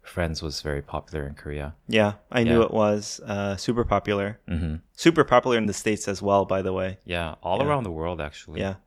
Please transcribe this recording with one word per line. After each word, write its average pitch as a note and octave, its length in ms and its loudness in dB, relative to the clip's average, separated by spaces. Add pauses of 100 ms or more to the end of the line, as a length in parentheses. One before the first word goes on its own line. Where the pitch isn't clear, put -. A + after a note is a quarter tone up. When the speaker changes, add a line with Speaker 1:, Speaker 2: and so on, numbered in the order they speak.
Speaker 1:
Friends E2 400 -4
was D#2 180 -6
very C#2+ 220 -4
popular D2+ 420 -8
in C#2+ 80 -8
Korea. D2 400 -8 (140)
Speaker 2:
Yeah, G#2+ 260 2 (180)
I B2 120 2
knew A#2 160 4
Speaker 1:
Yeah. A2+ 60 6
Speaker 2:
it - 60 -2
was, G#2 540 0
uh, G2+ 300 -4
super A#2 280 0
popular. G2+ 640 0
Speaker 1:
Mm-hmm. D#2+ 280 -2 (180)
Speaker 2:
Super E3 300 6
popular B2 340 4
in A2 80 2
the G#2 80 0
States - 340 -2
as F#2+ 140 -4
well, G2 240 4
by F#2+ 160 0
the F#2 100 -2
way. F#2 320 -4
Speaker 1:
Yeah, E2+ 380 -4
all F2+ 160 -2
Speaker 2:
Yeah. C3+ 80 2
Speaker 1:
around C#3+ 180 0
the F#2+ 80 -6
world, D#2+ 300 -4
actually. D2+ 380 -10
Speaker 2:
Yeah. G2 160 -2 (120)